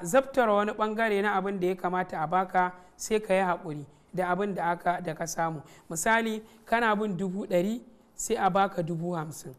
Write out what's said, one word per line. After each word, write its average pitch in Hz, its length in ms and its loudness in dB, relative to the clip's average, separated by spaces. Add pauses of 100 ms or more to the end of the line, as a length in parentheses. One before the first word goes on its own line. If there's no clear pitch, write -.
zabtara 240 500 4
wani 208 180 4
ɓangare 214 520 0
na 208 100 2
abin 196 260 -2
da 180 80 0
ya 190 80 0
kamata 180 460 -2
a 156 60 -2
baka, 180 460 2 (220)
sai - 240 -2
ka 214 140 0
yi 190 80 4
haƙuri 170 440 -2 (280)
da 180 220 -2
abin 202 180 -2
da 170 180 -2
aka, 175 300 0
da 170 140 -6
ka 165 100 -6
samu. 160 360 -4 (280)
Misali, 220 520 0 (240)
kana 226 300 2
bin 208 220 -2
dubu 190 300 -4
ɗari, 202 340 2 (320)
sai - 220 -4
a 196 160 2
baka 190 320 2
dubu 170 320 -4
hamsin. 151 440 -10